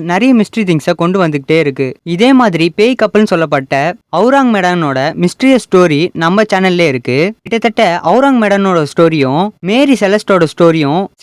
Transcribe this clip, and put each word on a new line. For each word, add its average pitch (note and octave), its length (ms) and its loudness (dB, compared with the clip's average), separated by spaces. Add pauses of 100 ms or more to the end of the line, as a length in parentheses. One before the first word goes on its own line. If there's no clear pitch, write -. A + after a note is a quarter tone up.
(100)
நிறைய A3 300 2
மிஸ்ட்ரி G#3+ 280 -4
திங்ஸை E3+ 320 -2
கொண்டு F3+ 220 0
வந்துகிட்டே D3+ 420 -2
இருக்கு. C#3 220 -4 (280)
இதே G#3+ 140 2 (120)
மாதிரி E3+ 260 0 (120)
பேய் A#3+ 220 2
கப்பல்னு G#3+ 320 0
சொல்லப்பட்ட D3 480 -2 (380)
அவுராங் B3+ 380 2
மெடானோட F3 420 -2 (240)
மிஸ்டீரியஸ் B3+ 460 0
ஸ்டோரி F3 300 2 (260)
நம்ம G3 280 2
சேனல்ல F#3 400 0
இருக்கு. B2+ 240 -4 (280)
கிட்டத்தட்ட A3+ 420 -2 (240)
அவுராங் C4 320 2
மெடானோட G3 400 0 (100)
ஸ்டோரியும் D#3+ 500 0 (280)
மேரி C4+ 320 2
செலஸ்டோட F#3+ 500 0
ஸ்டோரியும் E3 500 0 (200)